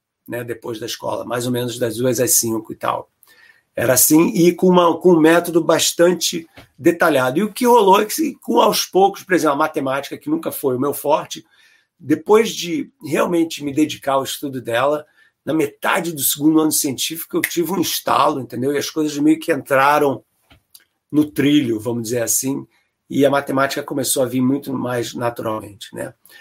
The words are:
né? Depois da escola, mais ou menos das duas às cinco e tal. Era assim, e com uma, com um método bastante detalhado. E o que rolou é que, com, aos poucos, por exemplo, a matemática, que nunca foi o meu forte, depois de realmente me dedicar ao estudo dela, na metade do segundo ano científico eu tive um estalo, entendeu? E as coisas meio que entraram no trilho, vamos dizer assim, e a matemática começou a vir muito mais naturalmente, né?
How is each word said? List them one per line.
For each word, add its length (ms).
né? 180
Depois 340
da 80
escola, 400
mais 180
ou 80
menos 260
das 180
duas 240
às 180
cinco 340
e 40
tal. 340
Era 180
assim, 360
e 260
com 140
uma, 300
com 140
um 80
método 420
bastante 840
detalhado. 600
E 40
o 100
que 140
rolou 340
é 60
que, 300
com, 220
aos 280
poucos, 360
por 120
exemplo, 180
a 60
matemática, 580
que 140
nunca 200
foi 240
o 60
meu 140
forte, 500
depois 500
de 420
realmente 580
me 120
dedicar 400
ao 100
estudo 380
dela, 420
na 80
metade 600
do 100
segundo 380
ano 120
científico 640
eu 60
tive 300
um 100
estalo, 580
entendeu? 320
E 60
as 100
coisas 300
meio 200
que 140
entraram 720
no 140
trilho, 520
vamos 260
dizer 180
assim, 440
e 160
a 60
matemática 520
começou 400
a 40
vir 140
muito 320
mais 420
naturalmente, 800
né? 200